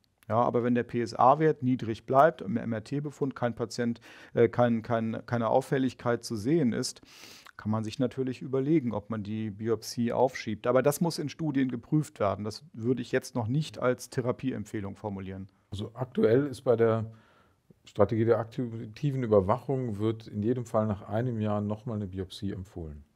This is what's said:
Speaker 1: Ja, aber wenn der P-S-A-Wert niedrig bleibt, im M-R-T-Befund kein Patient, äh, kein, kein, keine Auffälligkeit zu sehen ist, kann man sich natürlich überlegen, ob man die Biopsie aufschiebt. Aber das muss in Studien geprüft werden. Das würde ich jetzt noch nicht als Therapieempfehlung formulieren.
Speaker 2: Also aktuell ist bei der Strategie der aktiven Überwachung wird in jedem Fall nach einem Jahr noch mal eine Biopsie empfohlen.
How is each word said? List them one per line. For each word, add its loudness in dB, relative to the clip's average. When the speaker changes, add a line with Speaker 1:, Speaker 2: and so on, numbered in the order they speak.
Speaker 1:
Ja, 0
aber 2
wenn 2
der 2
P-S-A-Wert 2
niedrig -2
bleibt, 6
im -4
M-R-T-Befund -6
kein -2
Patient, -4
äh, 6
kein, 2
kein, -2
keine 0
Auffälligkeit 0
zu -6
sehen 2
ist, -4
kann -6
man -2
sich -8
natürlich -4
überlegen, 0
ob -6
man -4
die -6
Biopsie -2
aufschiebt. 0
Aber 4
das 2
muss 0
in -6
Studien -2
geprüft -2
werden. 2
Das -8
würde 0
ich -10
jetzt 0
noch -2
nicht -2
als 0
Therapieempfehlung -4
formulieren. -8
Speaker 2:
Also -8
aktuell 2
ist -10
bei 2
der 2
Strategie 2
der 4
aktiven -6
Überwachung 2
wird -2
in -6
jedem 0
Fall 0
nach -4
einem -2
Jahr 0
noch -4
mal -6
eine -6
Biopsie -8
empfohlen. -12